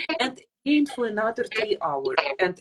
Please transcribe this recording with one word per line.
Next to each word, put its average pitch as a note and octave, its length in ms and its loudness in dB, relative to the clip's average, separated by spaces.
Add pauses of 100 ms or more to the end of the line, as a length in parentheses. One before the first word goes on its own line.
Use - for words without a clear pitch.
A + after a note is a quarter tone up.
(200)
And B3+ 200 -2 (240)
again D4 220 4
for B3 200 -2
another A3 380 -2
three A3 360 -2
hours, C#3 360 -2 (220)
and F3+ 220 0